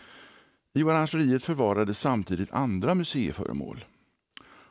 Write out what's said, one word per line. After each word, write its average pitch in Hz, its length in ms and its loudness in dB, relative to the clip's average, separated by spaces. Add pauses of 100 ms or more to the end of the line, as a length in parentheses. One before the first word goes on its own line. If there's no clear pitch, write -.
(720)
I 147 100 2
orangeriet 156 600 2
förvarades 107 560 2
samtidigt 101 520 -2
andra 123 440 0
museiföremål. 95 880 -4 (840)